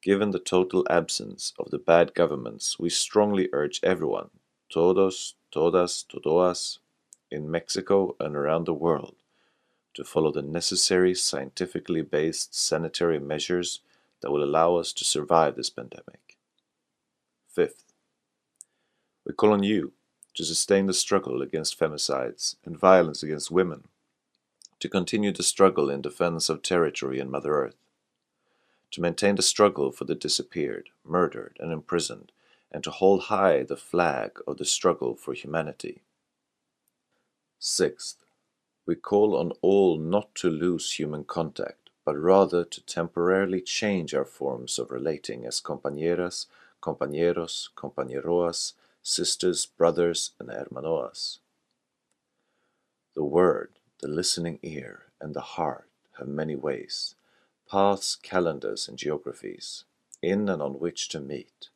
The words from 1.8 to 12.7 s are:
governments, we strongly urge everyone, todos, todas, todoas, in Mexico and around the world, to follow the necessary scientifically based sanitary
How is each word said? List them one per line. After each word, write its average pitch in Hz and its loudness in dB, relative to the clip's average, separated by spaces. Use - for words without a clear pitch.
governments, 65 -2
we 85 -2
strongly 104 2
urge 73 -2
everyone, 62 0
todos, 92 2
todas, 87 2
todoas, 87 0
in 76 -8
Mexico 95 0
and 76 -4
around 78 0
the 82 -2
world, 78 0
to 71 -10
follow 78 2
the 76 -4
necessary 90 2
scientifically 80 -4
based 78 -2
sanitary 82 0